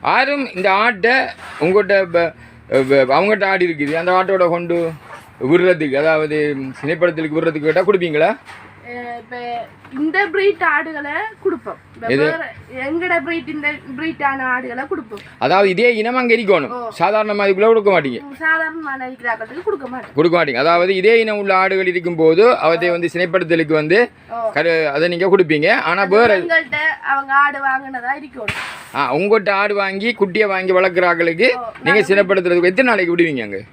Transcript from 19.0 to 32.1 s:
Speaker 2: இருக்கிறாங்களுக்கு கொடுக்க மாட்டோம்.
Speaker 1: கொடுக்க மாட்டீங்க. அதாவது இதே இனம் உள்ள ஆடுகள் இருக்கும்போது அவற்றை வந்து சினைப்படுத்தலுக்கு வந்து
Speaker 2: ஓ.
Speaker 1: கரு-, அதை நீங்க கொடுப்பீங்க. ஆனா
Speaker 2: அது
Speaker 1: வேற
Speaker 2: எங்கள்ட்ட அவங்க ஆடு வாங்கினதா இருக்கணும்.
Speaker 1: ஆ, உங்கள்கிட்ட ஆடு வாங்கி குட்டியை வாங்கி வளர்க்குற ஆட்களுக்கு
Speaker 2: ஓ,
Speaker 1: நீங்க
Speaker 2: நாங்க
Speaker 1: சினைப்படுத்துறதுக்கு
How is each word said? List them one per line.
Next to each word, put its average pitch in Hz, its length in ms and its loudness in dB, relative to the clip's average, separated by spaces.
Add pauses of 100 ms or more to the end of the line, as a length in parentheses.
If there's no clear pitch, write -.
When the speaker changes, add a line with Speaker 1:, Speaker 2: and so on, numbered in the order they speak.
Speaker 2:
இருக்கிறாங்களுக்கு 240 540 -8
கொடுக்க 294 240 -4
மாட்டோம். 247 260 -14
Speaker 1:
கொடுக்க 165 320 2
மாட்டீங்க. 135 100 -4
அதாவது 170 400 2
இதே 214 240 4
இனம் 214 180 -2
உள்ள 196 180 0
ஆடுகள் 190 320 2
இருக்கும்போது 175 720 4
அவற்றை 165 320 2
வந்து 170 240 -2
சினைப்படுத்தலுக்கு 170 600 0
வந்து 165 360 2 (200)
Speaker 2:
ஓ. 226 60 -10 (180)
Speaker 1:
கரு-, 160 320 0
அதை 147 220 0
நீங்க 175 200 0
கொடுப்பீங்க. 170 440 2
ஆனா 190 300 0
Speaker 2:
அது 190 140 0
Speaker 1:
வேற 220 240 4
Speaker 2:
எங்கள்ட்ட 320 360 -2 (280)
அவங்க 277 300 -4
ஆடு 277 260 2
வாங்கினதா 269 640 -6
இருக்கணும். 247 320 -10 (380)
Speaker 1:
ஆ, 131 220 0
உங்கள்கிட்ட 202 340 2
ஆடு 202 260 0
வாங்கி 196 440 -2
குட்டியை 196 280 0
வாங்கி 185 260 0
வளர்க்குற 185 320 2
ஆட்களுக்கு 170 500 2
Speaker 2:
ஓ, 247 60 -10 (220)
Speaker 1:
நீங்க - 0 -
Speaker 2:
நாங்க 185 180 4
Speaker 1:
சினைப்படுத்துறதுக்கு 185 600 2